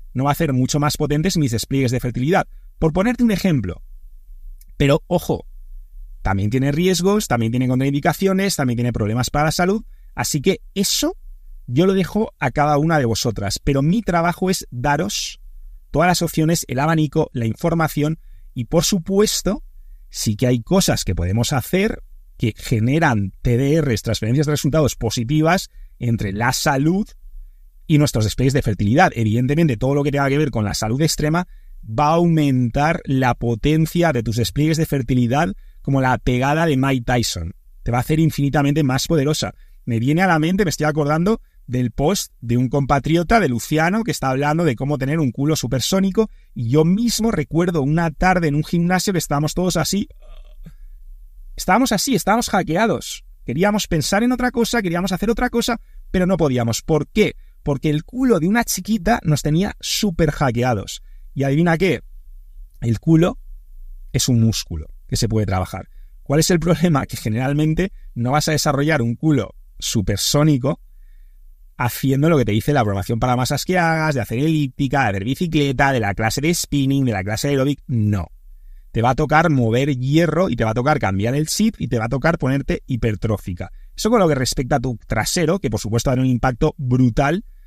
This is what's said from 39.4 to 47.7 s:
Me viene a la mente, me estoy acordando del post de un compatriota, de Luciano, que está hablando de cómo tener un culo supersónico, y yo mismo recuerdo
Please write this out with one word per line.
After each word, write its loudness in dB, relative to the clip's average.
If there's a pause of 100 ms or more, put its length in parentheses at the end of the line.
Me -2
viene 2
a 4
la 2
mente, 2
me 0
estoy -2
acordando 0 (260)
del -2
post -2
de -2
un 2
compatriota, 2
de 2
Luciano, 0
que -2
está -2
hablando 0
de 2
cómo -2
tener -2
un 2
culo 0
supersónico, 0 (240)
y -6
yo 4
mismo 2
recuerdo 0